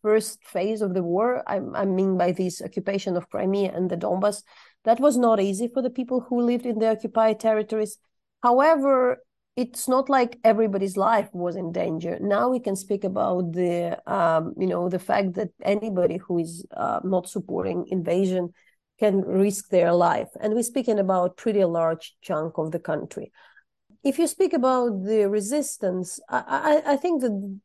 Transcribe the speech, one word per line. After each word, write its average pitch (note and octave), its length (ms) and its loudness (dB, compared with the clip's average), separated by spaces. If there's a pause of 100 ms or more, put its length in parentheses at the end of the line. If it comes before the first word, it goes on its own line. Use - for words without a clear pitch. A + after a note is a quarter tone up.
first G#3+ 420 0
phase G#3 380 -2
of F#3+ 100 -2
the F#3 100 0
war, G3+ 440 0
I, G3 140 -2 (140)
I G3 120 -2
mean F#3+ 320 2
by F3+ 140 2
this F3+ 280 -4
occupation G3 560 -4
of E3+ 140 -6
Crimea G3 440 0
and F#3 140 -2
the F3+ 80 -2
Donbas, F#3+ 460 -2 (420)
that A#3 160 4
was C#4 160 4
not A3+ 240 4
easy G3+ 280 0
for B3+ 120 -2
the B3+ 80 -2
people B3 320 -2
who A#3+ 220 -2
lived B3 240 0
in A3 120 -2
the A3 120 2
occupied A3 500 2
territories. G#3+ 560 0 (460)
However, C4 800 4 (340)
it's B3 320 -6
not C4+ 220 2
like B3 340 2
everybody's G3+ 540 2
life G#3 340 2
was F3 240 -4
in F3 160 -8
danger. E3+ 480 -4
Now G#3 300 0
we B3+ 100 -2
can G3 160 -4
speak G3+ 280 -6
about F#3 480 -2
the, F3 460 -2 (140)
um, E3 460 0
you F#3 80 0
know, F3 240 -2
the F3+ 80 -2
fact G3 360 0
that F#3+ 180 -6 (100)
anybody G3 560 0
who F3+ 200 -4
is, E3+ 280 -6 (100)
uh, - 260 -2
not F#3 240 -2
supporting F3+ 640 -6
invasion F3+ 640 -2 (480)
can G3 220 2
risk G3 460 0
their E3+ 240 4
life. E3+ 360 2 (120)
And G#3+ 140 -2
we're A#3 100 0
speaking A#3 340 0
about F#3 380 0
pretty G3+ 280 2
large E3 560 -2
chunk D#3+ 380 -6
of D#3+ 140 -4
the E3+ 80 -6
country. - 520 -8 (720)
If C#4 140 0
you E4 80 2
speak - 260 0
about B3 520 0
the G#3+ 260 2
resistance, G3+ 1000 -4
I, D4+ 580 0
I, C#4+ 60 2
I C#4 40 2
think D#4+ 260 0
that G3+ 420 -4